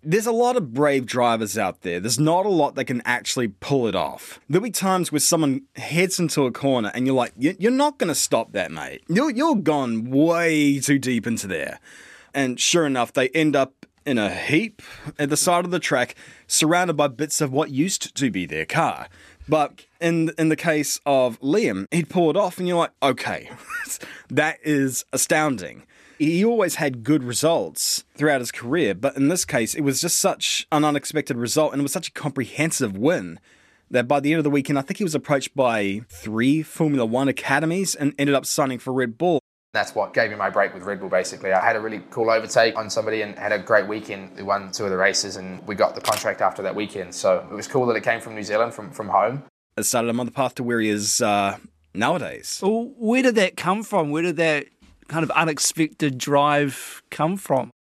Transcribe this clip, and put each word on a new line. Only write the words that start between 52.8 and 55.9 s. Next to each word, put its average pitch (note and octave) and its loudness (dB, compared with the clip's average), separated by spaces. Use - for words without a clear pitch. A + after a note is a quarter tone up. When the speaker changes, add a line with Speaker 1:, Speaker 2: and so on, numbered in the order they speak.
Speaker 3:
where A#3+ 2
did B3 4
that F#3+ 2
come G3 -2
from? F3 0
Where D#3 0
did F3 -2
that D#3 2
kind D#3+ 0
of D3 -2
unexpected D#3 0